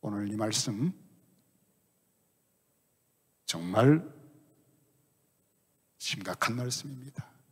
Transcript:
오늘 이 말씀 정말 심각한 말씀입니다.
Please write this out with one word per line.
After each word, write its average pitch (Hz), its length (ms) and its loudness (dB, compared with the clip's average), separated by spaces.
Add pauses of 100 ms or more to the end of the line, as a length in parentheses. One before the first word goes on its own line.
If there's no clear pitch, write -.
오늘 104 320 -4
이 104 40 -4
말씀 110 560 0 (2500)
정말 104 580 4 (2000)
심각한 - 580 -2
말씀입니다. 127 720 -6 (240)